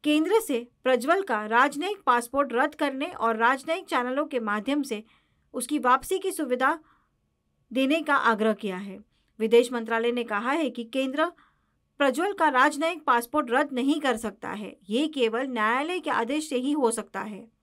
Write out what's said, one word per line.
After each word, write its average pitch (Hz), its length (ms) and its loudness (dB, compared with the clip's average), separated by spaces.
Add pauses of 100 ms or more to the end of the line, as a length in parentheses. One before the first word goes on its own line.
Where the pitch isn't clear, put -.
केंद्र 311 360 4
से 240 300 -4 (120)
प्रज्वल 262 400 2
का 214 240 -2
राजनयिक 285 560 2
पासपोर्ट 277 500 2
रद्द 285 220 0
करने 277 320 -2
और 226 300 -2
राजनयिक 269 500 0
चैनलों 262 400 -2
के 277 140 -4
माध्यम 220 420 -2
से 214 220 -6 (480)
उसकी 254 260 -4
वापसी 254 400 2
की 381 140 -4
सुविधा 262 460 0 (960)
देने 269 300 2
का 294 120 0
आग्रह 220 380 2
किया 208 240 -6
है। 202 280 -14 (340)
विदेश 233 340 6
मंत्रालय 233 400 -2
ने 240 120 -2
कहा 226 260 -4
है 294 200 0
कि 240 140 -10
केंद्र 269 460 -2 (680)
प्रज्वल 285 340 2
का 330 160 2
राजनयिक 294 560 2
पासपोर्ट 247 460 0
रद्द 294 220 2
नहीं 277 280 0
कर 262 160 0
सकता - 340 -8
है, - 260 -12 (140)
ये 277 180 0
केवल 254 380 -2
न्यायालय 262 540 -2
के 285 100 -6
आदेश 277 380 -2
से 262 80 -4
ही 254 160 0
हो 262 180 2
सकता 214 300 -8
है। 208 320 -12 (100)